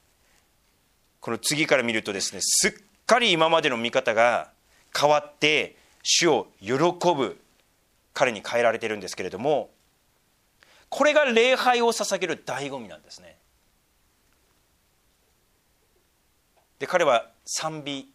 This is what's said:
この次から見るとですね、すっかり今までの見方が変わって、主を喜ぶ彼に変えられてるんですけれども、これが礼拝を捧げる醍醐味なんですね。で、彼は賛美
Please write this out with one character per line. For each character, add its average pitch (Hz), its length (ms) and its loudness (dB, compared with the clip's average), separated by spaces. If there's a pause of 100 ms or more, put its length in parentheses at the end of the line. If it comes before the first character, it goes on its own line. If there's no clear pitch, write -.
(1200)
こ 123 80 -6
の 113 60 -4
次 151 300 -2
か 143 100 4
ら 127 60 2
見 117 100 -2
る 110 100 -2
と - 80 -6
で 98 80 -4
す - 140 -6
ね、 98 80 -12
す - 260 0
っ 175 40 -4 (340)
か - 120 4
り 233 140 2
今 160 160 4
ま 165 140 4
で 151 80 2
の 123 80 -2
見 117 140 -4
方 127 220 0
が 110 380 2 (420)
変 143 160 2
わ 147 120 2
っ - 140 -16
て、 151 420 0 (240)
主 - 260 0
を 123 200 2 (120)
喜 98 140 -6 (420)
ぶ 117 240 -4 (760)
彼 127 200 0
に 98 120 -12
変 120 140 -2
え 120 40 2
ら 113 100 4
れ 113 60 -6
て 113 100 -6
る 107 80 -4
ん - 20 -10
で 92 80 -12
す - 80 -12
け 101 80 -8
れ 92 60 -6
ど 92 100 -10
も、 131 300 -2 (1200)
こ - 160 0
れ 294 80 4
が 302 100 4
礼 247 320 2
拝 247 260 2
を 233 120 2
捧 202 240 -4
げ 175 100 -4
る 160 160 -6
醍 135 200 -6
醐 139 140 -10
味 113 120 -14
な 80 80 -18
ん - 40 -20
で - 80 -20
す - 120 -20
ね。 82 160 -20 (3500)
で、 139 80 -8
彼 175 180 2
は 120 260 2 (140)
賛 156 400 -8
美 135 280 -10